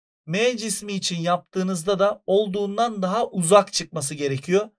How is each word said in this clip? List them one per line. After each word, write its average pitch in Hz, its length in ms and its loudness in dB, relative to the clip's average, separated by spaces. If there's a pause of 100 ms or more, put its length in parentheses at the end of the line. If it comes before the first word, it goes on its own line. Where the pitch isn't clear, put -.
(260)
M 226 320 0
cismi 208 360 -6
için 185 260 -4
yaptığınızda 180 800 -2
da 202 260 0
olduğundan 202 760 0
daha 202 260 -2
uzak 190 460 4
çıkması 156 420 -6
gerekiyor. 147 640 0